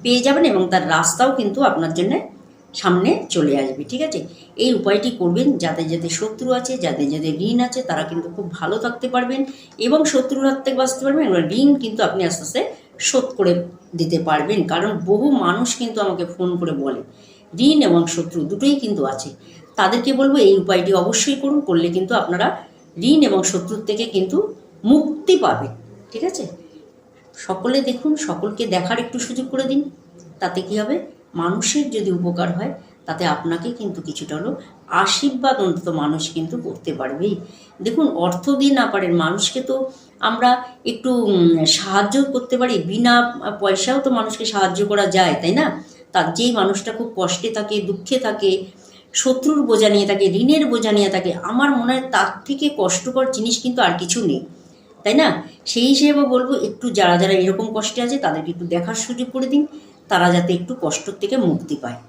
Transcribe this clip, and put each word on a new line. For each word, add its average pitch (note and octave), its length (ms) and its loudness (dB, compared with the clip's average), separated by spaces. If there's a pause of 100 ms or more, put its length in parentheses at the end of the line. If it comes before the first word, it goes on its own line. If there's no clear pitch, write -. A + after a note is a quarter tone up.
পেয়ে A#3+ 240 2
যাবেন D4+ 260 4
এবং F#3+ 100 2 (100)
তার F#3 120 2 (100)
রাস্তাও E3+ 360 2 (100)
কিন্তু G3+ 180 -2 (120)
আপনার D#3+ 280 -2
জন্যে G#3+ 200 0 (600)
সামনে F#3 300 2 (240)
চলে D3 180 2 (100)
আসবে, C3 280 -6
ঠিক B3+ 180 -4
আছে? F3+ 120 -6 (440)
এই B3+ 140 4
উপায়টি G3+ 320 0 (100)
করবেন F#3 260 2 (160)
যাতে, E3 200 -2 (100)
যাতে E3+ 160 -4 (100)
শত্রু A3 300 -6 (100)
আছে, B3 140 -6 (120)
যাদের - 300 0
যাদের D#3 200 -4 (140)
ঋণ A#3+ 180 2
আছে, B3+ 220 -6
তারা D#3 220 -2
কিন্তু E3 260 -6
খুব F#3+ 100 -8 (120)
ভালো F3+ 260 -2
থাকতে A#3+ 300 -6
পারবেন B3+ 260 -2 (460)
এবং D4 140 4 (120)
শত্রুর C4+ 360 0
হাত C4+ 160 0
থেকে C4+ 160 0
বাঁচতে C4 260 -2
পারবেন। D4 240 2
এবং F3 100 2 (200)
ঋণ C#4+ 100 6 (120)
কিন্তু A3 260 -4
আপনি F#3+ 200 -2
আস্তে - 180 -6
আস্তে C4+ 140 -4 (480)
শোধ B3+ 180 0 (120)
করে F3+ 140 4 (460)
দিতে E3 200 0 (100)
পারবেন, E3+ 300 0 (140)
কারণ F#3 180 0 (200)
বহু G#3+ 160 4 (180)
মানুষ G#3+ 240 0 (120)
কিন্তু A3 260 -4
আমাকে F3 180 -2 (100)
ফোন F3+ 140 -2 (120)
করে D#3+ 120 -2 (120)
বলে C3+ 160 -4 (680)
ঋণ D4+ 100 6 (100)
এবং E3+ 120 6 (140)
শত্রু E3+ 240 -4 (120)
দুটোই C4+ 320 2
কিন্তু G3+ 200 -2 (100)
আছে। - 180 -10 (480)
তাদেরকে A3+ 320 2 (100)
বলবো C#4 160 4 (120)
এই G3 140 8
উপায়টি F#3 280 2 (120)
অবশ্যই B3 400 0
করুন, C#4+ 160 2 (100)
করলে E3+ 280 2
কিন্তু F#3 160 -2 (100)
আপনারা F3+ 240 0 (640)
ঋণ D4+ 180 8
এবং F#3+ 120 2 (100)
শত্রুর F#3+ 380 -6
থেকে G#3+ 160 -2 (100)
কিন্তু F#3+ 240 0 (520)
মুক্তি D4+ 440 4 (100)
পাবেন, - 280 0 (400)
ঠিক A3+ 180 -6
আছে? - 140 -8 (1000)
সকলে G#3+ 320 -2 (100)
দেখুন, D4+ 240 -2 (160)
সকলকে G#3 340 -4 (120)
দেখার F3+ 300 -2
একটু B3 120 -10 (100)
সুযোগ B3+ 260 -6
করে C4 180 -2
দিন। C#4 100 2 (640)
তাতে F#3 260 -4
কী G3+ 140 -6
হবে? B3 140 -2 (440)
মানুষের A3 440 -2 (120)
যদি G3 220 -2
উপকার F3 380 -2
হয়, C4 160 -6 (340)
তাতে E3 160 -6 (120)
আপনাকে E3+ 340 -4 (100)
কিন্তু F#3 200 -8 (100)
কিছুটা - 280 -10
হলেও G#3 180 -6 (480)
আশীর্বাদ B3+ 600 0
অন্তত F3 220 -2 (160)
মানুষ D#3 200 -2 (140)
কিন্তু E3 200 -6 (100)
করতে - 240 -8 (100)
পারবেই। D3 340 -4 (500)
দেখুন, C4+ 220 2 (200)
অর্থ - 180 -2 (160)
দিয়ে C#4 200 4
না A3+ 120 4
পারেন, F#3+ 200 0 (120)
মানুষকে G3+ 360 -2 (100)
তো C4 60 0 (520)
আমরা A#3+ 220 2 (400)
একটু, B3+ 200 -4 (200)
উম, E3+ 260 6 (200)
সাহায্য G3+ 400 0 (180)
করতে B3+ 260 -2
পারি, B3 140 2 (160)
বিনা A#3+ 240 4 (460)
পয়সাও G3 440 0
তো C4+ 40 2 (100)
মানুষকে G#3+ 340 -4
সাহায্য F#3+ 280 0 (100)
করা G3+ 160 2 (100)
যায়, F3 260 4
তাই E3+ 180 2
না? D#4 60 2 (480)
তার F3+ 120 2 (100)
যেই A#3+ 240 2
মানুষটা G3 380 0
খুব A3+ 100 -6 (100)
কষ্টে F#3 300 -2 (100)
থাকে, G#3 160 -4 (140)
দুঃখে G3+ 280 -2 (100)
থাকে, G3 260 0 (680)
শত্রুর C4 460 2
বোঝা G#3+ 260 6
নিয়ে G3+ 160 4
থাকে, G3 140 2 (180)
ঋণের D4 300 4
বোঝা A3 200 0
নিয়ে G3+ 220 4
থাকে, F3+ 160 -2 (200)
আমার C#4 280 2
মনে A#3+ 140 0
হয় C4 120 -2 (100)
তার G3+ 140 2 (180)
থেকে C#4 200 -2 (120)
কষ্টকর B3+ 480 0 (100)
জিনিস A#3 280 0
কিন্তু B3 220 -2
আর E3+ 140 4
কিছু F3+ 180 -4 (120)
নেই, C3 120 -2 (600)
তাই G#3+ 180 2
না? C#4 60 4 (420)
সেই A#3+ 220 2
হিসেবে C#4+ 300 4 (120)
বলবো, B3+ 180 2 (160)
একটু - 180 -8 (120)
যারা F3 240 6
যারা F#3+ 200 4
এরকম F#3+ 240 0 (100)
কষ্টে G#3+ 300 -4
আছে C4+ 180 -2
তাদেরকে D#3+ 300 -2
একটু E3+ 200 -8
দেখার F3 300 -2
সুযোগ B3 300 -6
করে C4 200 -2
দিন, D4 80 6 (480)
তারা F3+ 240 4
যাতে F3 240 0
একটু - 140 -8 (120)
কষ্ট - 220 -4 (160)
থেকে A3+ 140 -2 (120)
মুক্তি - 340 -4
পায় A#2+ 160 -10 (100)